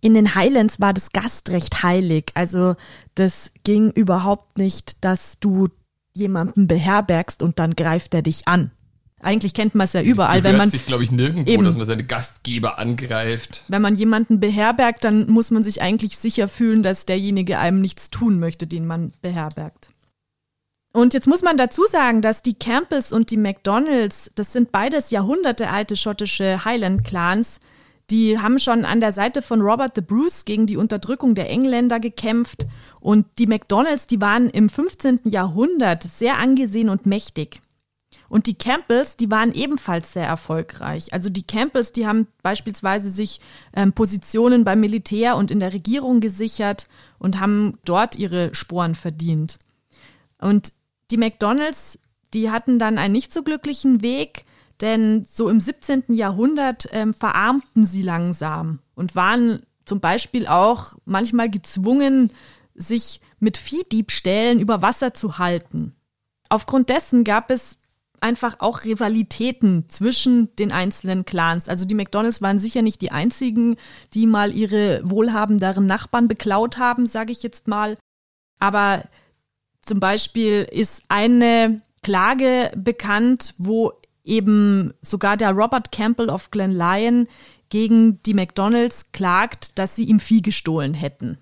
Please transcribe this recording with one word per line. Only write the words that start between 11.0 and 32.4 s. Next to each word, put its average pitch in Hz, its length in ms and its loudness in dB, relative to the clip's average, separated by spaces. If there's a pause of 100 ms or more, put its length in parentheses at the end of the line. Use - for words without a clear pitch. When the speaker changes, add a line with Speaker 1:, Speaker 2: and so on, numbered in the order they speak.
Speaker 2:
ich, 120 100 0
nirgendwo, 135 400 2
Speaker 1:
eben. 208 140 6
Speaker 2:
dass 170 100 4
man 113 100 -2
seine 110 200 -2
Gastgeber 113 760 -6
angreift. 117 880 -4
Speaker 1:
Wenn 196 140 0
man 208 140 4
jemanden 220 440 2
beherbergt, 226 640 2
dann 214 260 2
muss 226 220 4
man 226 100 2
sich 208 200 -4
eigentlich 208 360 -2
sicher 220 300 -2
fühlen, 220 360 2
dass 190 220 -2
derjenige 196 540 -2
einem 190 220 2
nichts - 280 -4
tun 214 300 0
möchte, 165 280 -4
den 165 200 -6
man 165 240 -6 (100)
beherbergt. 160 680 -8 (1040)
Und 240 200 6
jetzt 262 140 2
muss 330 140 4
man 339 160 2
dazu 262 280 2
sagen, 247 360 2
dass 220 200 0
die 240 120 0
Campbells 269 580 -2
und 226 200 0
die 226 60 0
MacDonalds, 214 1000 0
das 202 180 -6
sind 240 180 2
beides 254 400 -2
jahrhundertealte 214 840 -2
schottische 196 680 -4
Highland-Clans, 196 960 -2 (500)
die 220 300 2
haben 226 180 2
schon 233 280 0
an 226 160 0
der 214 100 0
Seite 220 300 -2
von 220 200 0
Robert 233 320 0
the 208 80 -4
Bruce 240 440 -2
gegen 214 200 0
die 202 120 -2
Unterdrückung 226 580 0
der 185 140 -4
Engländer 240 500 0
gekämpft. 226 680 -4 (360)